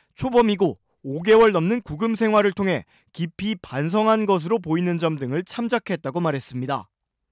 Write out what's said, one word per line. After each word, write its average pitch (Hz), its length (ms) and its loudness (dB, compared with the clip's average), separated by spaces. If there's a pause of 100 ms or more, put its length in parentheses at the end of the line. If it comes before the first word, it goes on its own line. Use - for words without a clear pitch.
(160)
초범이고 214 640 2 (240)
오 143 180 -6
개월 220 300 6
넘는 190 300 0
구금 214 340 -4
생활을 208 380 2
통해 185 320 -2 (280)
깊이 190 480 -6
반성한 214 640 0
것으로 190 320 0
보이는 170 400 -2
점 160 220 -2
등을 135 240 -4
참작했다고 190 800 -4
말했습니다. 131 680 -4 (420)